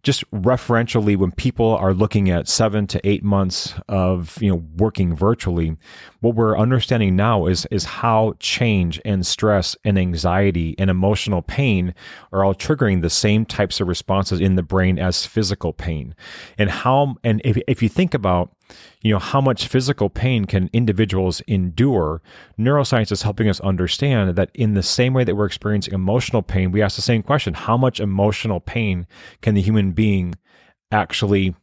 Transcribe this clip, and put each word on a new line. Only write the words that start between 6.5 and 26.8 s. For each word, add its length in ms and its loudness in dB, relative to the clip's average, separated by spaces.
understanding 580 2
now 300 2
is, 260 0
is 140 -2
how 540 0
change 680 0
and 200 -2
stress 600 0
and 120 2
anxiety 800 0
and 120 0
emotional 520 0
pain 540 -2
are 100 2
all 100 2
triggering 480 0
the 80 0
same 360 2
types 340 -4
of 80 0
responses 540 -2
in 140 4
the 80 0
brain 360 0
as 260 -2
physical 460 -4
pain. 440 -8
And 120 0
how, 540 0
and 220 2
if, 200 2
if 160 -2
you 60 2
think 260 0
about, 400 0
you 100 2
know, 80 2
how 220 0
much 260 0
physical 420 0
pain 360 0
can 260 0
individuals 720 0
endure, 800 0
neuroscience 540 2
is 100 -4
helping 280 0
us 100 -2
understand 760 0
that 160 0
in 200 0
the 80 2
same 320 0
way 120 2
that 100 0
we're 100 0
experiencing 480 -4
emotional 480 0
pain, 300 0
we 100 2